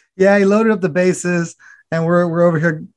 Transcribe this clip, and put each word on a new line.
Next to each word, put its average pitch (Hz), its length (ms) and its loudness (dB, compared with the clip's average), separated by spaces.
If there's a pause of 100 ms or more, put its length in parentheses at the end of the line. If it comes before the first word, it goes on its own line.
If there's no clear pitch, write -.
(180)
Yeah, 196 200 4
he 196 80 2
loaded 220 280 2
up 180 80 -4
the 175 80 -2
bases. 175 640 -2 (380)
And 165 120 -2
we're, 175 200 2
we're 170 180 0
over 170 140 2
here 165 280 -2 (120)